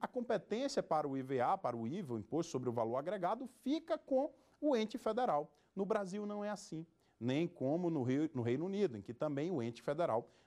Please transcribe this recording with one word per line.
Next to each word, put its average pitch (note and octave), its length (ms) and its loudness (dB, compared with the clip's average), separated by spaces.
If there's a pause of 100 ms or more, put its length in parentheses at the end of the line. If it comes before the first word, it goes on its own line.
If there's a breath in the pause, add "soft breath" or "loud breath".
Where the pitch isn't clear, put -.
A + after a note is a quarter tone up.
a G#3 80 -2
competência A#3 760 -2
para D3+ 240 2
o C3+ 80 -4
I C3+ 60 -2
V C3 180 0
A, D#3 180 4
para B2 200 -2
o A2+ 100 -2
iva, C#3+ 280 -4
o A2 40 -2
Imposto D#3 320 -2
sobre B2+ 160 -2
o A#2+ 60 2
Valor A#2 240 2
Agregado, G3 500 -2 (160)
fica D#4 340 0
com C#4 360 0 (260 soft breath)
o C#4+ 160 4
ente A3 220 0
federal. G#3+ 520 2 (240 soft breath)
No F#3+ 120 -2
Brasil G#3 400 0
não G#3 180 -4
é G#3 60 -2
assim, E3 360 -8 (320 soft breath)
nem C3+ 300 2
como E3 420 0
no D3+ 140 0
Rei-, C#3 300 2
no B2+ 80 0
Reino B2+ 240 0
Unido, F#3+ 320 0
em G2 40 -8
que A#2 120 -10
também D3+ 380 -2
o C#3+ 100 0
ente A#2 200 -4
federal D3 460 0 (200 soft breath)